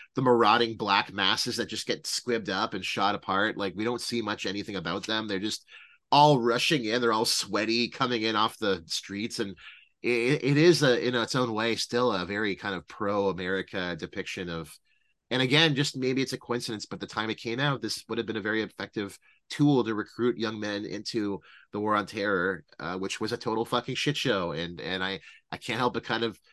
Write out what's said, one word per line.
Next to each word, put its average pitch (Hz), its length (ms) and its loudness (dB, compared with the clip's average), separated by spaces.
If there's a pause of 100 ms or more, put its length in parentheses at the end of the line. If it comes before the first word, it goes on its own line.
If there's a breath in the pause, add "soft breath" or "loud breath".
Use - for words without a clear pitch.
(140 loud breath)
the 131 80 0
marauding 117 560 6
black 104 340 2
masses 104 460 0
that 107 100 -2
just - 180 -8
get - 180 -4
squibbed 113 440 -2
up 101 240 0
and 95 100 -6
shot 101 320 0
apart. 98 440 0
Like, 98 180 -2
we 104 80 -4
don't 120 160 -2
see 120 220 -4
much 104 240 -4
anything 101 300 -6
about 87 300 -4
them. 110 220 -2
They're 98 100 -2
just 104 280 -6 (440 loud breath)
all 143 300 8
rushing 120 460 2
in. 120 160 0
They're 117 100 4
all 110 140 2
sweaty 110 600 0
coming 123 340 0
in 110 140 0
off 110 200 2
the 95 300 0
streets. 101 520 -6
And 101 160 -4 (480 loud breath)
it, 123 400 2
it 139 140 2
is 156 260 8
a, 120 240 4
in 127 80 0
its 113 200 0
own 127 180 0
way, 110 240 0
still 120 340 0
a 90 140 0
very 101 320 -2
kind 101 180 -6
of 85 140 -10
pro-America 95 1120 -2
depiction 90 500 -8
of, 82 260 -8 (560)
and 127 120 2
again, 147 320 4
just 139 220 -2
maybe 131 260 0
it's 127 120 -4
a 120 40 -8
coincidence, 120 480 -6
but 95 140 -10
the 101 60 -8
time 110 220 -4
it 107 100 -4
came 117 220 -6
out, 139 220 0
this - 260 -6
would 110 80 -4
have 113 100 -2
been 110 100 -6
a 104 60 -4
very 107 200 0
effective 101 560 -8 (320 soft breath)
tool 143 340 4
to 110 100 -2
recruit 117 440 -2
young 110 220 -4
men 104 240 -4
into 104 560 -4 (320 loud breath)
the 104 80 -4
War 107 160 2
on 104 100 0
Terror, 95 580 -2 (140)
uh, 85 180 -6
which 95 240 -4
was 110 120 -2
a 117 40 -2
total 113 280 -2
fucking - 300 -2
shit 147 220 -2
show. 95 360 0
And, 85 280 -6
and 92 220 -4
I, 95 180 -4 (300 loud breath)
I - 60 -6
can't 113 220 -6
help 123 160 0
but 117 100 -4
kind 113 200 0
of 113 140 -4 (140 soft breath)